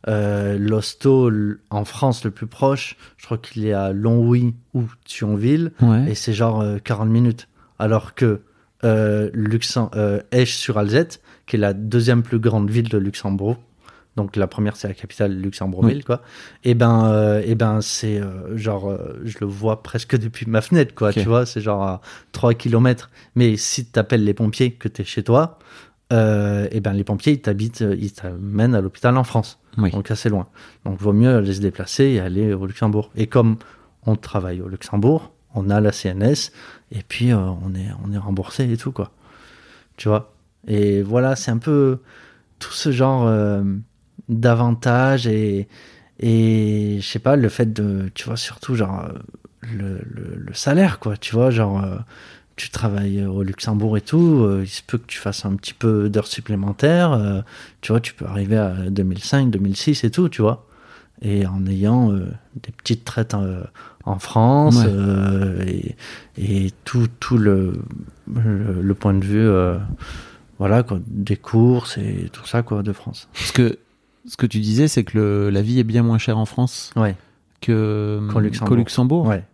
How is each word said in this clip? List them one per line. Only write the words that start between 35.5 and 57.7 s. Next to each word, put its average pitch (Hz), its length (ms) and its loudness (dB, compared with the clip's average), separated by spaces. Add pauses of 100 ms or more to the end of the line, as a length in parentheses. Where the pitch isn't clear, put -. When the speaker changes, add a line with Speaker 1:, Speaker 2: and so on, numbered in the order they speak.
Speaker 1:
on 98 160 -2
a 104 100 4
la 104 120 4
C - 180 -6
N 95 120 -4
S 143 300 0 (420)
et 101 140 -8
puis, 120 240 0
euh, 107 60 4
on 92 360 -4
est, 95 140 -6 (180)
on 101 60 -6
est 104 60 -4
remboursé 101 520 -4
et 117 60 0
tout, 131 160 -8
quoi. - 180 -8 (840)
Tu - 120 -4
vois. 107 260 -2 (340)
Et 101 320 2
voilà, 123 360 0
c'est - 140 -6
un 117 60 0
peu 135 420 2 (600)
tout - 140 -14
ce 147 200 -2
genre, 131 340 2
euh, 104 360 2 (640)
d'avantages 120 1000 2
et, 107 420 0 (520)
et 107 800 2
je 98 60 -8
sais - 120 -6
pas, 135 180 2
le 117 120 4
fait 110 240 0
de, 98 420 -2
tu - 100 -12
vois, 113 120 -6
surtout - 380 -8
genre, 95 300 -2
euh, 80 80 -12 (640)
le, 98 240 -6 (100)
le, 110 260 -12
le 95 180 -12
salaire, 156 440 0
quoi, 104 180 -6
tu - 180 -10
vois, 123 160 4
genre, 101 320 0
euh, 92 140 -6 (600)
tu - 140 -12
travailles 101 540 -2
au 98 180 -4
Luxembourg 107 540 -2
et 101 40 0
tout, 156 440 2
euh, 98 200 2
il 98 40 -8
se - 140 -14
peut - 160 -6
que - 80 -10
tu - 120 -14
fasses - 260 -8
un 98 120 -2
petit - 180 -10
peu 107 340 2
d'heures 104 180 0
supplémentaires, 139 840 0
euh, 101 280 0 (400)